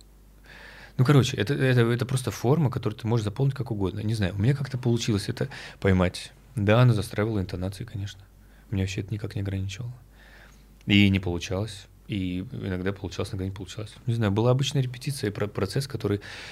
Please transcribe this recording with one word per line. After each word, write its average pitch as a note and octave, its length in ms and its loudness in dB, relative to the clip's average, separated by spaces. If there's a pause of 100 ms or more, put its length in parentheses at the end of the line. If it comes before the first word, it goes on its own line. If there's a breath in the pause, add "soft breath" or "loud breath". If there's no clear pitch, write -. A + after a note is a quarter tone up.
(960 loud breath)
Ну, C3 80 4
короче, C#3 320 6
это, A2 180 0
это, B2+ 260 4
это A#2+ 260 2
просто C3 240 -2
форма, C3+ 400 2
которую - 280 -4
ты - 100 -8
можешь A2+ 160 2
заполнить C3 300 0
как - 180 -6
угодно. G2+ 280 -2
Не G#2+ 140 -2
знаю, G#2 220 0
у - 40 -4
меня B2+ 140 4
как-то C#3 240 -4
получилось A#2 500 0
это C3 200 -4 (320 loud breath)
поймать. F#2 520 2 (220)
Да, G#2 280 4
она B2 120 8
застраивала G#2 460 -2
интонации, F#2 440 -6
конечно. - 360 -10 (500 soft breath)
Меня F#2+ 140 0
вообще G2 160 -4
это F#2+ 120 -6
никак G2+ 220 -6
не G#2 80 -4
ограничивало. G2 500 -6 (960 soft breath)
И G2+ 240 8
не F#2+ 80 4
получалось. F#2 680 -6 (200)
И F#2 340 -4 (120)
иногда G2 400 -4
получалось, F#2+ 380 -8
иногда F#2+ 160 -6
не G2 40 -4
получалось. G2 440 -12 (120)
Не A#2 80 0
знаю, A2+ 160 2
была A2 220 4
обычная C3+ 300 2
репетиция, B2+ 500 -4
про-, G#2 160 -4
процесс, G#2 400 -2
который, G2+ 320 -2 (320 loud breath)